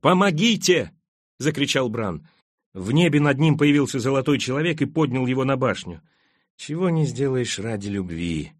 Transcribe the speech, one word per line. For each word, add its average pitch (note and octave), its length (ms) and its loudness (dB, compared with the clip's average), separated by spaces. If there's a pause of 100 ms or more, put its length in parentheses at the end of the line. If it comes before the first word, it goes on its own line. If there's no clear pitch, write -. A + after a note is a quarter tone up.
«Помогите!» — F3+ 880 2 (480)
закричал C3 500 0
Бран. G2+ 380 -6 (480)
В F#2+ 160 -6
небе D3+ 280 4
над C#3+ 200 2
ним D3+ 180 4
появился C#3+ 420 2
золотой C3+ 380 0
человек D3+ 460 -2
и - 20 0
поднял C3 400 -2
его B2+ 200 -2
на C3+ 120 0
башню. F#2+ 460 -4 (520)
«Чего E3+ 360 -4
не D#3+ 160 2
сделаешь B2+ 500 -2
ради G#2 300 -6
любви», — E2+ 720 -4